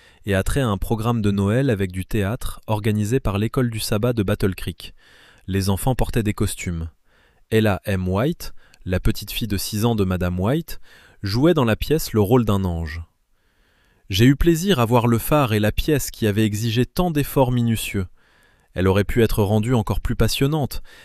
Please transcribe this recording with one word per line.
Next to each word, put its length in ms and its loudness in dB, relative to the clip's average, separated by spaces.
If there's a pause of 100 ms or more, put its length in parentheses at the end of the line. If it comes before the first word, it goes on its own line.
(240)
et 100 -2
a 80 2
trait 180 0
à 80 0
un 100 0
programme 420 -2
de 100 0
Noël 400 2
avec 200 -2
du 160 -6
théâtre 600 -4
organisé 520 0
par 200 -2
l'école 320 -2
du 100 -6
sabbat 320 -2
de 100 0
Battle 320 0
Creek. 400 -12 (520)
Les 220 0
enfants 280 0
portaient 260 0
des 120 -2
costumes. 560 -4 (600)
Ella 340 2
M. 240 -2
White, 460 -2 (300)
la 160 -2
petite 320 -2
fille 160 -4
de 80 -2
six 280 -2
ans 120 2
de 80 2
Madame 340 -2
White, 420 -2 (420)
jouait 320 2
dans 100 2
la 120 2
pièce 360 -2
le 80 2
rôle 240 4
d'un 200 0
ange. 380 -6 (1040)
J'ai 180 4
eu 100 6
plaisir 420 2
à 60 4
voir 220 4
le 120 4
phare 360 2
et 60 2
la 120 2
pièce 380 0
qui 160 -2
avaient 180 2
exigé 420 0
tant 240 -2
d'efforts 400 0
minutieux. 560 0 (680)
Elle 140 0
aurait 160 4
pu 180 2
être 200 2
rendue 320 2
encore 260 0
plus 160 -2
passionnante, 680 0 (220)